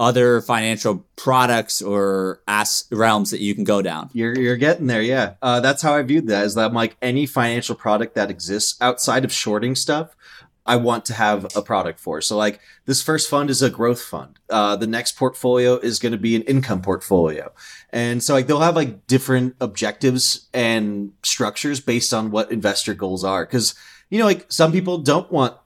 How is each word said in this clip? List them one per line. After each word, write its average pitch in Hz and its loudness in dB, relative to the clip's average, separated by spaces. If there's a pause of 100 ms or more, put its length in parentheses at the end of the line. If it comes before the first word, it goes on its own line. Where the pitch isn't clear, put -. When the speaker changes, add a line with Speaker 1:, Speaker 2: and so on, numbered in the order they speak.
Speaker 1:
other 120 4
financial 110 -2
products 123 0
or 98 -2
as-, 104 -2
realms 107 2
that 110 -6
you 101 -2
can 107 -4
go 101 2
down? 85 -6
Speaker 2:
You're, 117 -4
you're 123 0
getting 151 0
there, 113 0
yeah. 117 0
Uh, 123 2
that's 135 0
how 147 2
I 147 2
viewed 143 0
that, 104 2
is 104 -4
that 113 2
I'm 113 -2
like, 113 -2
any 127 0
financial 117 -2
product 107 -2
that 101 0
exists 90 -4
outside 127 0
of - -4
shorting 113 -2
stuff, 156 -4 (480)
I 120 2
want 120 0
to 113 -6
have 104 0
a 104 0
product 90 -4
for. 80 -8
So, - -2
like, 107 0 (260)
this 135 -2
first 156 0
fund 143 0
is 135 0
a 127 4
growth 120 0
fund. - -14 (100)
Uh, 104 2
the 110 -4
next 113 -4
portfolio 123 2
is 117 -2
gonna 117 -2
be 113 2
an 113 0
income 127 0
portfolio. 82 0 (400)
And 120 -2
so, 151 0
like, 131 4
they'll 147 2
have, 165 4
like, 131 -4
different 131 2
objectives 123 -2
and 107 0 (120)
structures 131 -2
based 120 0
on 110 -2
what 107 -2
investor 104 -2
goals 92 -4
are. 95 0
'Cause, 117 -2 (340)
you 214 0
know, 226 4
like, 196 2
some 165 4
people 180 0
don't 151 0
want 131 0 (120)